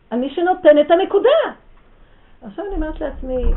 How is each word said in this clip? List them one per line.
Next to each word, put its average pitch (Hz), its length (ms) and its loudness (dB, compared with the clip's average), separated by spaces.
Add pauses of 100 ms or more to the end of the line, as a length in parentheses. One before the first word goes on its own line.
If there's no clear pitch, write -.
על 226 100 -4
מי 262 100 -4
שנותן 349 500 4
את 294 120 2
הנקודה. 392 380 2 (1120)
עכשיו 247 260 -12
אני 392 80 -8
אומרת 311 260 -6
לעצמי, 254 420 -6 (140)